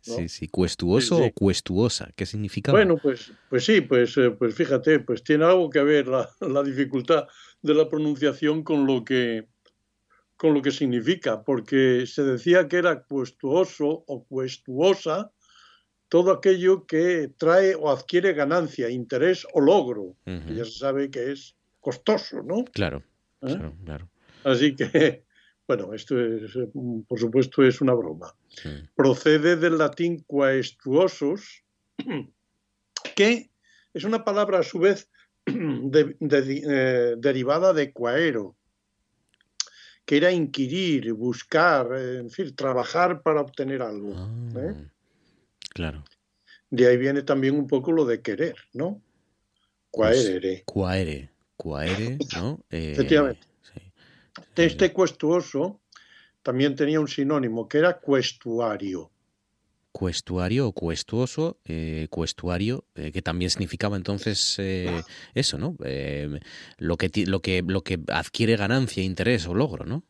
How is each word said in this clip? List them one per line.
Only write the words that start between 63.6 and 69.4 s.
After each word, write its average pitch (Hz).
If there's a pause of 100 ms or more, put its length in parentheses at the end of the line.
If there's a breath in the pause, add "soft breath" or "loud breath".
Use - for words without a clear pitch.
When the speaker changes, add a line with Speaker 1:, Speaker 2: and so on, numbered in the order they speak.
Speaker 2:
entonces, 101
eh, 90 (320 loud breath)
eso, 120
¿no? 147
Eh, 71 (380 loud breath)
lo 85
que 92
ti-, 101
lo 95
que, 90
lo 95
que 92 (100)
adquiere 107
ganancia, 110
interés 92